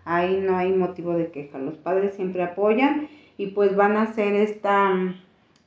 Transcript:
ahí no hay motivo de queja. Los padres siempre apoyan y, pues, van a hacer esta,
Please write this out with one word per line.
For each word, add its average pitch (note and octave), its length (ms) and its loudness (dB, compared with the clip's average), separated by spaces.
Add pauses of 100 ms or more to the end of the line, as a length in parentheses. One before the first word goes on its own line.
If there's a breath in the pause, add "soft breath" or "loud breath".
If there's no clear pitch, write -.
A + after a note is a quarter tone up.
ahí F3+ 400 0
no F#3 120 2
hay F#3 160 0
motivo F3 420 -2
de E3 160 -2
queja. C#3+ 280 -14
Los C#3 180 -6
padres F#3+ 380 -2
siempre F#3 280 -4
apoyan A3 680 0 (280 loud breath)
y, G3 120 -6
pues, G3 280 2
van G3+ 200 4
a A3 60 2
hacer G#3+ 320 0
esta, G3+ 580 2 (760)